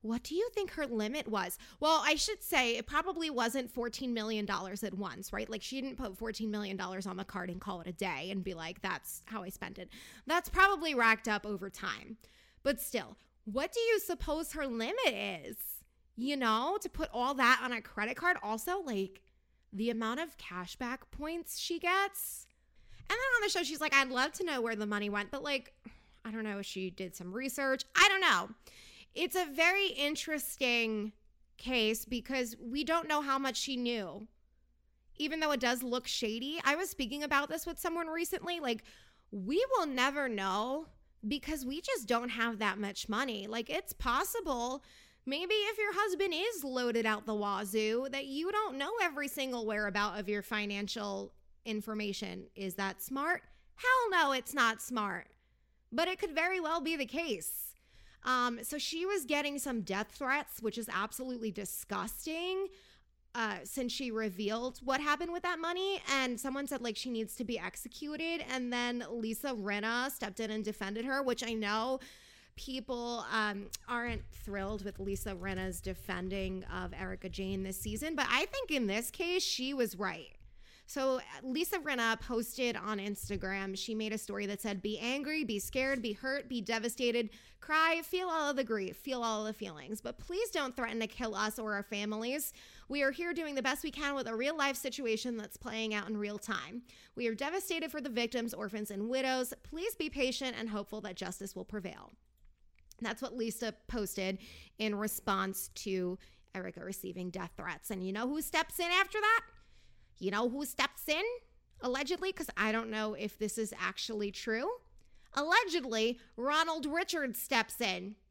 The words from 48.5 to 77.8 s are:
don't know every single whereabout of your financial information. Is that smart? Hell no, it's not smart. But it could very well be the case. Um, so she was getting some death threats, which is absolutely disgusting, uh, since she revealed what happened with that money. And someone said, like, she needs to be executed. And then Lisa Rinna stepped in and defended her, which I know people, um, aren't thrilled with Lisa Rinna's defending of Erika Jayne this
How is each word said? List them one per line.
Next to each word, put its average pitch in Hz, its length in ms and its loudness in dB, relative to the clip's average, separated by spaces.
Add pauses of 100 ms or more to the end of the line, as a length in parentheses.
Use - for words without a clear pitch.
don't 415 260 2
know 285 140 0 (100)
every 294 280 2
single 254 360 -2
whereabout 208 540 2
of 190 100 -4
your 208 140 0
financial 208 920 -2 (320)
information. 208 920 -4
Is 190 180 -4
that 190 260 -2
smart? 294 420 0 (340)
Hell 508 340 6
no, 320 220 6
it's 254 220 -2
not 233 280 4
smart. 208 460 -4 (640)
But 330 160 2
it 370 100 -2
could 330 160 -2
very 349 240 2
well 330 220 2
be 320 160 0
the 277 100 -2
case. 262 540 -2 (640)
Um, 247 380 2
so 285 160 -4
she 330 260 -2
was 381 200 2
getting 285 340 2
some 247 240 -2
death 202 300 -2
threats, 269 500 -2
which 220 160 -2
is 220 140 -6
absolutely 220 580 -2
disgusting, 320 1160 -4 (640)
uh, 214 300 0
since 247 280 -2
she 254 180 -2
revealed 220 720 -2
what 262 180 2
happened 302 320 2
with 349 100 -4
that 349 160 0
money. 370 420 0 (100)
And 262 300 4
someone 277 260 -2
said, 262 140 -2
like, 233 160 -2
she - 140 -4
needs 226 260 -2
to 254 80 -4
be - 140 -2
executed. 302 920 -4
And 247 220 0
then 240 380 0
Lisa 226 380 -2
Rinna 226 640 0
stepped 208 300 -6
in 220 100 -2
and 214 140 -2
defended 208 400 -4
her, 269 180 2
which 247 220 2
I 233 80 -2
know 220 480 2 (560)
people, 240 760 -4
um, 208 360 0 (200)
aren't 240 420 -2
thrilled 202 540 -4
with 196 160 -8
Lisa 196 340 -2
Rinna's 190 460 -2
defending 185 800 -4 (100)
of 180 220 -6
Erika 185 340 -6
Jayne 190 360 -2
this 190 160 -4